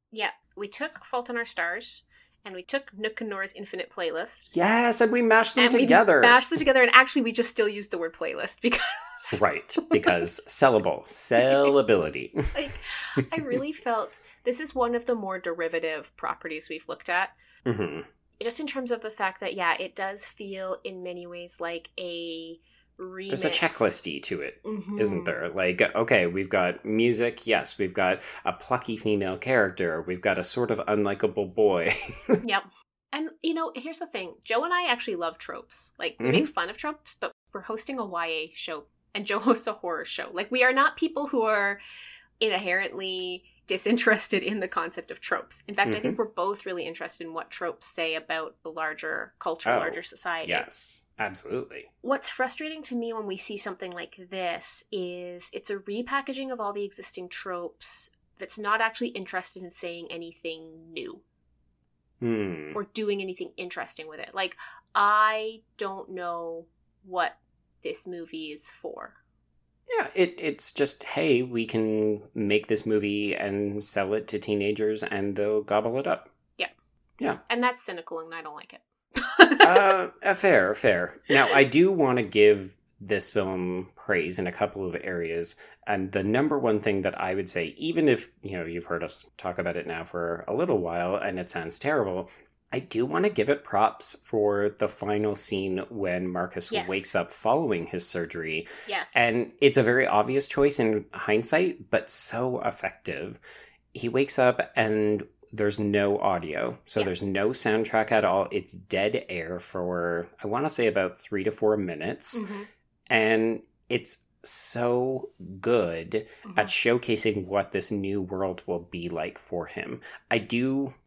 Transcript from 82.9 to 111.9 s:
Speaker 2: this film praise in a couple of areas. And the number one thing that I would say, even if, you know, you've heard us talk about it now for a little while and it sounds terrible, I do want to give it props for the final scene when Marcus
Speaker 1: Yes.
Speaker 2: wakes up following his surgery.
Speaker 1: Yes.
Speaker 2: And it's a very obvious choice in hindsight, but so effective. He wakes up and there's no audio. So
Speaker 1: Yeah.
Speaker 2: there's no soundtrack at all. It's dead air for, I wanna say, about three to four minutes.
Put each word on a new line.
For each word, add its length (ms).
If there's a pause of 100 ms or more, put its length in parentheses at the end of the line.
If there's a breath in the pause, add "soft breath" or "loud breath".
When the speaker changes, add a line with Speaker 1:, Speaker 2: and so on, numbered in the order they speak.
Speaker 2:
this 300
film 640
praise 440
in 80
a 40
couple 340
of 160
areas. 540 (320 loud breath)
And 240
the 120
number 360
one 220
thing 220
that 160
I 140
would 160
say, 280
even 320
if, 200 (120)
you 160
know, 80
you've 200
heard 180
us 220 (120)
talk 220
about 180
it 100
now 180
for 420
a 80
little 240
while 360
and 240
it 100
sounds 300
terrible, 500 (440 loud breath)
I 60
do 260
want 200
to 60
give 160
it 160
props 520 (100)
for 540
the 100
final 460
scene 540
when 380
Marcus 440
Speaker 1:
Yes. 180
Speaker 2:
wakes 260
up 160
following 560
his 200
surgery. 600 (200 loud breath)
Speaker 1:
Yes. 280
Speaker 2:
And 360 (100)
it's 160
a 60
very 240
obvious 400
choice 320
in 340
hindsight, 760
but 200
so 520
effective. 800 (540 loud breath)
He 160
wakes 300
up 360
and 500 (300)
there's 240
no 380
audio. 680
So 160
Speaker 1:
Yeah. 40
Speaker 2:
there's 160
no 280
soundtrack 640
at 140
all. 240
It's 220
dead 580
air 300
for, 680 (160)
I 40
wanna 200
say, 200
about 320
three 240
to 80
four 260
minutes. 640